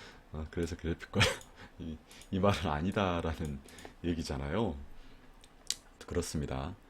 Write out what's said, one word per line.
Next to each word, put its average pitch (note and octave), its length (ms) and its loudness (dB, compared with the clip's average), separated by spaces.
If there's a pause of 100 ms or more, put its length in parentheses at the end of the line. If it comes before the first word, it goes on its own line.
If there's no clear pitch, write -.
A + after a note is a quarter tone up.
(320)
어, D2+ 180 -4
그래서 E2+ 260 0
그래픽 - 360 -4
관-, G2+ 100 6 (300)
<laughs> - 280 -16
이, E2 160 -6 (340)
이 G2 80 2
말은 F#2 320 6
아니다라는 E2 920 2 (440)
얘기잖아요. D#2+ 720 2 (1300)
그렇습니다. D2 680 0 (160)